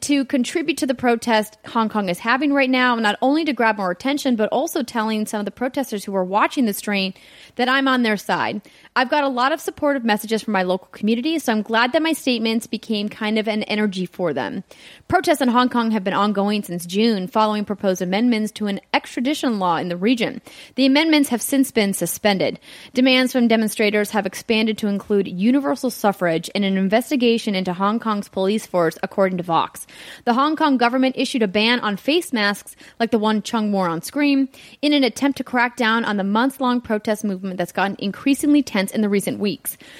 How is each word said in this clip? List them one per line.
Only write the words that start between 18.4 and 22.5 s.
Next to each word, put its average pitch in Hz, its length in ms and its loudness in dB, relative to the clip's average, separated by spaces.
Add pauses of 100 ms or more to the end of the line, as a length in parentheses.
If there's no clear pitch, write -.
to 208 140 -6
an 196 140 -4 (120)
extradition 277 640 -2
law 180 180 2
in 175 120 -2
the 175 80 -4
region. 208 460 0 (320)
The 262 120 2
amendments 294 440 4
have 233 100 -2
since 269 300 0
been 196 240 0
suspended. 175 640 -2 (340)